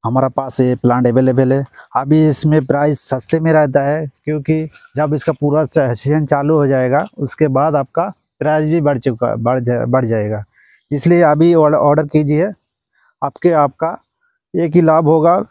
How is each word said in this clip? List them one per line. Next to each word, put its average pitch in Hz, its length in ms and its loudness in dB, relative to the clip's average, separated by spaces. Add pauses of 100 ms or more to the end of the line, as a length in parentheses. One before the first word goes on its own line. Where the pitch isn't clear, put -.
हमारे 131 240 0
पास 135 300 -6
ये 127 160 2
plant 123 320 0
available 131 460 2
है। 135 120 -2 (300)
अभी 151 320 2
इसमें 151 380 0
price 143 340 -2
सस्ते 135 400 -4
में 160 140 0
रहता 147 280 2
है, 147 300 -4 (140)
क्योंकि 156 440 -4 (280)
जब 151 160 -2
इसका 151 180 -4
पूरा 147 320 -2
स-, - 140 -8
season 139 480 -2
चालू 143 300 0
हो 147 120 2
जाएगा, 131 400 0 (100)
उसके 147 300 -2
बाद 143 280 0
आपका 165 380 -4 (260)
price 151 300 -2
भी 165 120 0
बढ़ 139 180 0
चुका, 117 360 -4
बढ़ 120 280 -2
जा-, 120 240 -2
बढ़ 127 180 0
जाएगा। 107 380 -4 (480)
इसलिए 170 300 2
अभी 160 340 4
ऑर्डर, 151 220 4
order 147 260 2
कीजिए, 151 480 0 (720)
आपके, 170 280 -2
आपका 160 460 -2 (580)
एक 165 200 -2
ही 175 60 6
लाभ 156 240 2
होगा 165 460 2